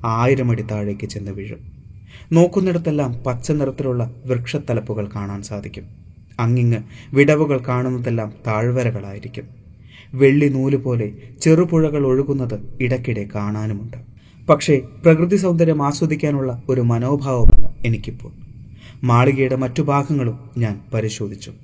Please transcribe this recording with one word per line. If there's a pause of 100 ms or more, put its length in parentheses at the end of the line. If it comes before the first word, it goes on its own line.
ആയിരം
അടി
താഴേക്ക്
ചെന്ന്
വീഴും. (680)
നോക്കുന്നിടത്തെല്ലാം (120)
പച്ച
നിറത്തിലുള്ള (240)
വൃക്ഷത്തലപ്പുകൾ
കാണാൻ
സാധിക്കും. (540)
അങ്ങിങ്ങ് (340)
വിടവുകൾ
കാണുന്നതെല്ലാം (120)
താഴ്വരകളായിരിക്കും. (680)
വെള്ളി
നൂല്
പോലെ (320)
ചെറുപുഴകൾ
ഒഴുകുന്നത് (240)
ഇടയ്ക്കിടെ
കാണാനുമുണ്ട്. (440)
പക്ഷേ (240)
പ്രകൃതി
സൗന്ദര്യം
ആസ്വദിക്കാനുള്ള (180)
ഒരു
മനോഭാവമല്ല (180)
എനിക്കിപ്പോൾ. (720)
മാളികയുടെ
മറ്റു
ഭാഗങ്ങളും (200)
ഞാൻ (120)
പരിശോധിച്ചു. (120)